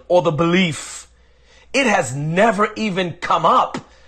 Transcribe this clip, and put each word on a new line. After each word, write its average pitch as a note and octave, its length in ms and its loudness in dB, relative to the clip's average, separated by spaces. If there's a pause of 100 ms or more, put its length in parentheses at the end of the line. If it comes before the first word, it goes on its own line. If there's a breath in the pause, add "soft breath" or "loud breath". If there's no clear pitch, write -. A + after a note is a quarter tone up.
or F3 140 4
the E3 100 0
belief. E3+ 760 -2 (640 soft breath)
It C4 120 2
has F3+ 280 0
never F#3+ 640 0
even F#3+ 380 -4
come F3 300 -2
up G#3+ 400 0 (240 soft breath)